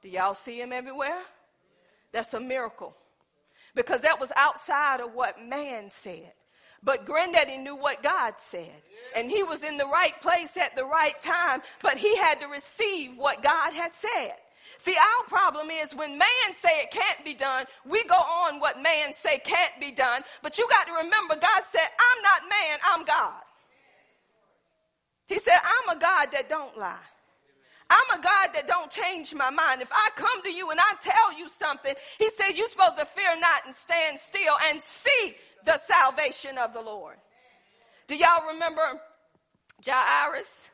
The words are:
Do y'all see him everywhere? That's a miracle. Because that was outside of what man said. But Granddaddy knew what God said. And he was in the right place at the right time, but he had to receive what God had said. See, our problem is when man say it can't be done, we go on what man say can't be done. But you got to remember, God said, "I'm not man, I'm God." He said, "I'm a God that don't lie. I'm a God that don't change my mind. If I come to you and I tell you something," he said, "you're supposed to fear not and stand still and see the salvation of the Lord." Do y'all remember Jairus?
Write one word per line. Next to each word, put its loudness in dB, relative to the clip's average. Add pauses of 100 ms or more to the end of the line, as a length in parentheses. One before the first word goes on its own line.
Do -20
y'all 0
see -14
him -10
everywhere? -6 (920)
That's -6
a -6
miracle. -8 (760)
Because -2
that 4
was -6
outside 2
of -12
what -4
man -10
said. -16 (500)
But -2
Granddaddy 2
knew -12
what -2
God 0
said. -14 (420)
And -4
he 2
was -4
in -8
the 0
right 2
place 0
at -2
the -4
right 0
time, 0 (220)
but 0
he 2
had 2
to -10
receive -6
what -2
God 2
had -6
said. -6 (420)
See, -2
our 6
problem 0
is -6
when -8
man 2
say 2
it -4
can't -2
be -10
done, -2 (180)
we 0
go 4
on 2
what -2
man 0
say -2
can't 0
be -12
done. 0 (200)
But -8
you 0
got 6
to -10
remember, 0
God 2
said, 2 (140)
"I'm 4
not 4
man, 0
I'm 2
God." -2 (1800)
He -4
said, 6
"I'm 0
a -8
God 2
that -4
don't -6
lie. -8 (920)
I'm 6
a -12
God 4
that -4
don't -2
change -6
my -2
mind. 2
If -10
I 4
come -2
to -6
you -8
and -4
I 4
tell 2
you -14
something," -4 (240)
he 2
said, -2
"you're -2
supposed 4
to -2
fear 0
not 4
and -16
stand -2
still 0 (120)
and -2
see -2 (280)
the 4
salvation 2
of -2
the -12
Lord." -14 (920)
Do -6
y'all 6
remember -4 (840)
Jairus? 0